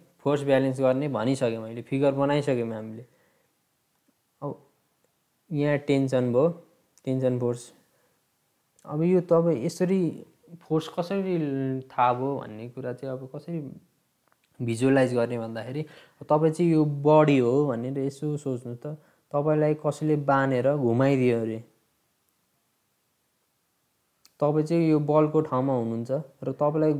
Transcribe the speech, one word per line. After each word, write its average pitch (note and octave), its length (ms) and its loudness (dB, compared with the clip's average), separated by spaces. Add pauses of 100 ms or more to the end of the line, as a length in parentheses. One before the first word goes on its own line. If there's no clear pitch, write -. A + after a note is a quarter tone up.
(180)
फोर्स C#3+ 240 -2
ब्यालेन्स C3+ 380 2
गर्ने C3+ 280 2
भनिसकेँ A#2+ 500 -2
मैले, A2+ 240 -12
फिगर C#3 300 0
बनाइसक्यौँ C#3 560 0
हामीले। A2 380 -12 (1400)
अब C#3+ 180 -10 (920)
यहाँ D3 260 0
टेन्सन C3 540 0
भयो, C3 160 4 (560)
टेन्सन C3 360 0
फोर्स। B2 320 -4 (1120)
अब D3+ 180 -4
यो F3+ 180 4
तपाईँ E3 440 2
यसरी F#3 360 0 (640)
फोर्स D#3 320 -2
कसरी F#3+ 400 -4 (560)
थाहा B2 240 2
भयो C3 240 -4
भन्ने A2 300 -12
कुरा B2+ 240 -10
चाहिँ C3 260 -10
अब C3 160 -16
कसरी D#3+ 260 -10 (1000)
भिजुअलाइज B2 540 2
गर्ने A#2+ 240 0
भन्दाखेरि, A2+ 440 -8 (480)
तपाईँ D#3 220 4
चाहिँ E3+ 200 2
यो D#3 120 4
बडी D3 540 4
हो B2+ 280 4
भनेर B2+ 320 -4
यसो C#3 380 -6
सोच्नु B2 380 -8
त, A#2+ 120 -14 (460)
तपाईँलाई D3+ 420 2
कसैले D3+ 420 -2
बाँधेर C3+ 600 2
घुमाइदियो B2+ 640 2
अरे, A2+ 180 -6 (2750)
तपाईँ D3+ 260 2
चाहिँ E3 240 2
यो D#3 100 4
बलको D3+ 400 2
ठाउँमा C3+ 340 0
हुनुहुन्छ A#2 360 -4 (340)
र C3+ 80 -4
तपाईँलाई D#3 460 0